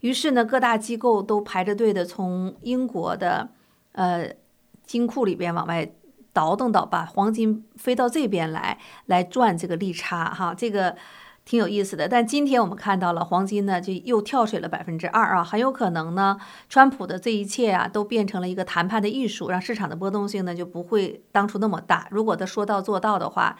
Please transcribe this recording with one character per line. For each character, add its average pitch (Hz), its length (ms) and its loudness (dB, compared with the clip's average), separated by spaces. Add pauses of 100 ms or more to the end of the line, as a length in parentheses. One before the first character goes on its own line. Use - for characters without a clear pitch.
于 240 120 0
是 277 200 0
呢， 240 120 4
各 247 140 2
大 233 180 4
机 226 200 -4
构 226 260 4
都 214 180 2
排 190 220 -4
着 202 140 0
队 220 160 4
的 185 120 0
从 185 580 -4
英 254 220 -2
国 185 320 -4
的， 180 340 -2 (420)
呃， 175 360 0 (560)
金 240 220 0
库 240 180 0
里 190 120 0
边 170 180 -2
往 165 140 -2
外 165 240 -4 (400)
倒 165 240 2
腾 240 160 0
倒， 185 120 4
把 170 200 -2
黄 196 280 0
金 220 320 0 (120)
飞 - 180 0
到 247 140 2
这 269 180 0
边 170 240 0
来， - 280 -4 (280)
来 180 160 4
赚 214 340 2
这 170 120 -6
个 175 80 -2
利 180 160 -2
差 170 320 -4
哈， 175 280 -4
这 208 160 -4
个 196 280 0 (480)
挺 - 140 0
有 208 80 4
意 202 160 0
思 196 140 -4
的。 151 120 -2
但 233 160 4
今 285 220 2
天 262 160 4
我 202 40 4
们 185 100 -4
看 196 220 0
到 175 140 2
了 170 120 -2
黄 180 200 0
金 202 220 -2
呢， 185 140 0
就 190 120 -6
又 196 300 0
跳 233 240 0
水 214 140 -2
了 165 80 -6
百 170 140 -6
分 165 160 -6
之 170 100 -6
二 208 280 4
啊， 175 60 2
很 170 160 -2
有 262 140 2
可 240 180 0
能 165 240 -4
呢， 196 240 2 (300)
川 269 200 8
普 262 180 -4
的 180 120 -4
这 233 140 -2
一 208 120 0
切 214 280 0
啊， 180 160 2
都 208 160 0
变 214 220 0
成 196 140 -4
了 180 80 -2
一 185 60 -4
个 185 100 -2
谈 175 220 0
判 214 160 0
的 208 60 2
艺 254 180 -2
术， 208 240 -4
让 180 100 0
市 233 140 -4
场 202 140 -4
的 151 80 -8
波 185 140 -2
动 202 180 -2
性 202 160 -2
呢， 175 100 -4
就 175 100 -6
不 175 200 -10
会 202 380 0 (100)
当 202 140 4
初 214 120 -4
那 202 80 2
么 175 140 -2
大。 170 300 0
如 214 140 0
果 220 120 2
他 190 100 -4
说 208 180 -2
到 202 160 0
做 190 200 -2
到 202 180 0
的 170 100 -4
话， - 320 0